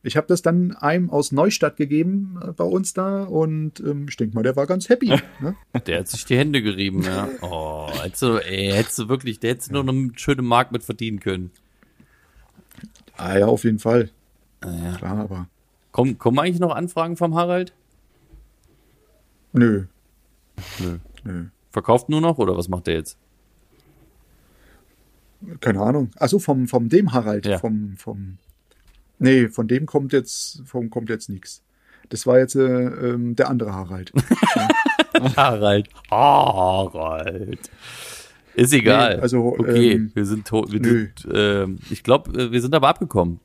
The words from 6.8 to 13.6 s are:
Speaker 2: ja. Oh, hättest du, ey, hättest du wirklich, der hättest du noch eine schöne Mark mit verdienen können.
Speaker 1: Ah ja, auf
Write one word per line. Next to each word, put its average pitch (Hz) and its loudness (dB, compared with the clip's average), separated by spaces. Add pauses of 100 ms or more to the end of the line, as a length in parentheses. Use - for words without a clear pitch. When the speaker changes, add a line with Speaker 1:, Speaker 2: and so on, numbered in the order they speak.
Speaker 2:
ja. 95 -4 (140)
Oh, 78 -8 (120)
hättest 90 -8
du, 117 2
ey, 95 -2
hättest 107 0
du 110 -6
wirklich, 131 -4
der 117 0
hättest 123 -6
du 139 -2
noch 131 -2
eine 131 -2
schöne 131 -2
Mark 120 2
mit 117 -6
verdienen 107 -6
können. 90 -4 (1700)
Speaker 1:
Ah 92 -2
ja, 101 6
auf 120 2